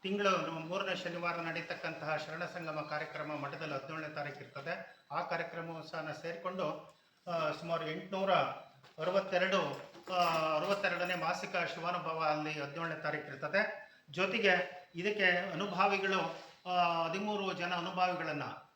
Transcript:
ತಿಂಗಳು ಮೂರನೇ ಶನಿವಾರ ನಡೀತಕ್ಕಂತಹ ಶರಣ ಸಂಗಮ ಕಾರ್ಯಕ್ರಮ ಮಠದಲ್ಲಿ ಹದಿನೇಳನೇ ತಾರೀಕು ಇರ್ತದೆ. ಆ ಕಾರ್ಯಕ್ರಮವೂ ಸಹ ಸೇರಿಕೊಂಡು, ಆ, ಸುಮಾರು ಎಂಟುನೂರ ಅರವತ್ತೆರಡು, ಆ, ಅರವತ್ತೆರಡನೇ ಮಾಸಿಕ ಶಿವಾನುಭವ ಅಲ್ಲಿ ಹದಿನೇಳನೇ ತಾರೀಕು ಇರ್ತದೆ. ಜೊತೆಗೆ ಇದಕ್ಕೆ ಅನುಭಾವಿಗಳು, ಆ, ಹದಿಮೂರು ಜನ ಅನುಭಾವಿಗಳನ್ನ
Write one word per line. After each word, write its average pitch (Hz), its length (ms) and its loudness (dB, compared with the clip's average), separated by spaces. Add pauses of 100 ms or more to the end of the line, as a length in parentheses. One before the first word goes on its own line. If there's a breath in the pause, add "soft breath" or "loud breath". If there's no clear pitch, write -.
ತಿಂಗಳು 190 480 2
ಮೂರನೇ 180 460 -2
ಶನಿವಾರ 170 400 -2
ನಡೀತಕ್ಕಂತಹ 165 800 -4
ಶರಣ 156 280 -4
ಸಂಗಮ 160 360 -6
ಕಾರ್ಯಕ್ರಮ 151 560 -4
ಮಠದಲ್ಲಿ 139 380 -4
ಹದಿನೇಳನೇ 156 400 -6
ತಾರೀಕು 143 260 -6
ಇರ್ತದೆ. - 580 -10 (120)
ಆ 156 120 -2
ಕಾರ್ಯಕ್ರಮವೂ 165 600 -4
ಸಹ 151 400 -6
ಸೇರಿಕೊಂಡು, 170 760 -4 (280 soft breath)
ಆ, 165 240 0
ಸುಮಾರು 160 400 -2
ಎಂಟುನೂರ 190 440 2 (640)
ಅರವತ್ತೆರಡು, 185 640 4 (520)
ಆ, 180 120 4 (320)
ಅರವತ್ತೆರಡನೇ 180 580 2
ಮಾಸಿಕ 175 420 0
ಶಿವಾನುಭವ 165 760 0
ಅಲ್ಲಿ 151 300 0
ಹದಿನೇಳನೇ 156 400 -4
ತಾರೀಕು 151 280 -4
ಇರ್ತದೆ. 147 600 0 (220 loud breath)
ಜೊತೆಗೆ 185 680 2 (160)
ಇದಕ್ಕೆ 196 300 0 (280)
ಅನುಭಾವಿಗಳು, 190 840 2 (340 loud breath)
ಆ, 170 320 4
ಹದಿಮೂರು 196 500 0
ಜನ 175 220 0
ಅನುಭಾವಿಗಳನ್ನ 170 680 0 (320)